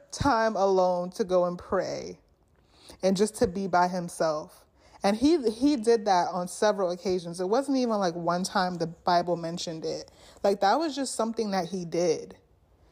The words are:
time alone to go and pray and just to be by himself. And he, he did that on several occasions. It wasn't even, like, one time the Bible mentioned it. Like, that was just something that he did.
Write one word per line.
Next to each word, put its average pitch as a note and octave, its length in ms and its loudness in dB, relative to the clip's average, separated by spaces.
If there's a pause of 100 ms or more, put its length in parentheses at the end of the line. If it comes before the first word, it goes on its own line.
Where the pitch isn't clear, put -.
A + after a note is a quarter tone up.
(120)
time A3+ 420 2
alone F#3 560 2
to G#3 140 -6
go F3+ 220 2
and F3 120 -4
pray - 600 -6 (840)
and F#3+ 140 2
just G#3 200 0
to A#3+ 100 2
be G3 200 -6
by F3+ 220 4
himself. E3+ 760 -4 (380)
And G3+ 140 2
he, C4+ 340 4
he C4+ 260 2
did A3+ 280 2
that F#3 240 2
on F3+ 180 -4
several G3 440 0
occasions. F3+ 500 -4
It F#3 80 -2
wasn't C4+ 300 0
even, A3+ 200 0
like, F3+ 160 0
one F3 300 -2
time F3+ 300 -2
the E3 120 -4
Bible F3 500 0
mentioned E3 480 -8
it. D#3 260 -8 (320)
Like, G3+ 180 2
that G#3 180 4
was D#4 160 -2
just C4+ 200 -4
something A3+ 380 -2
that F3+ 160 -2
he F3+ 180 -6
did. E3 500 -2 (560)